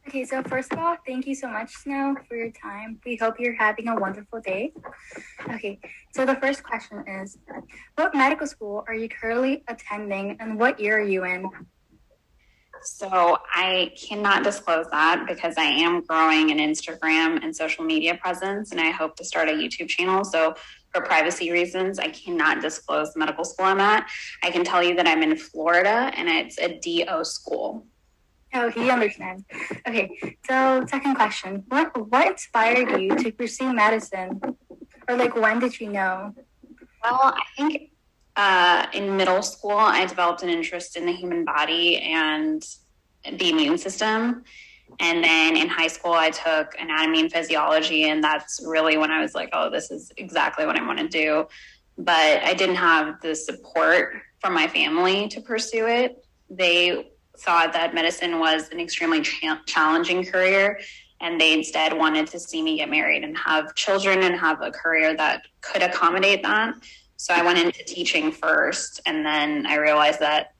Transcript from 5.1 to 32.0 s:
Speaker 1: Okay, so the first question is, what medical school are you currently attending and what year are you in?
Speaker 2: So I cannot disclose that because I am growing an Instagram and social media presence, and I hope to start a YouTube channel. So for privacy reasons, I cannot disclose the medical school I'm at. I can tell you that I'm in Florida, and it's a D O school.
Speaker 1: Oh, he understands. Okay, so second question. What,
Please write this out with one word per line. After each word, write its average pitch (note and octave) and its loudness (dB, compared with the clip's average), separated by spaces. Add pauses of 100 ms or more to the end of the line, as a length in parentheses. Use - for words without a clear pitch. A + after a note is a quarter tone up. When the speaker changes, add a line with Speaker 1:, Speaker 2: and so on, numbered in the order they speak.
Speaker 1:
Okay, G#3+ -8 (360)
so C4 0
the C4+ 2
first C4+ -2
question A3 -10
is, G3 -12 (600)
what E4 0
medical D4 2
school G#3 -8
are A3+ -8
you A3+ -6
currently B3+ -2
attending G#3 -8
and A3 -8
what A#3+ 2
year G#3+ 0
are G#3 2
you F#3+ -2
in? F#3 -6 (1300)
Speaker 2:
So F#3 2 (180)
I F#3 0
cannot G#3 0
disclose E3+ 0
that E3 2
because E3 -4
I D#3+ 4
am E3 2
growing D#3 4
an D3+ 0
Instagram D#3+ 0
and D#3+ -6
social D#3+ -4
media D#3+ 0
presence, F#3+ -4
and F3 -4
I D#3+ 2
hope D#3+ -6
to - -14
start D#3+ 0
a - 0
YouTube D#3 -6
channel. F#3+ 0
So D#3+ 0 (400)
for F3 0
privacy E3+ 0
reasons, F#3 0
I D#3 -4
cannot D3+ -2
disclose D3+ -4
the D#3+ -8
medical D3+ -4
school F#3 -2
I'm G3 4
at. G#3+ 4 (340)
I F3 -2
can F3 0
tell F3 2
you F3 2
that E3+ 4
I'm D#3+ 4
in D#3 2
Florida, F#3 2
and E4+ -2
it's - -2
a - -4
D E3+ -2
O E3 -2
school. - -8 (680)
Speaker 1:
Oh, A#3+ 0
he A#3 -2
understands. G3 -2 (420)
Okay, A3+ -6 (100)
so C4 4
second C4+ 0
question. G3 -2
What, D4+ 0 (160)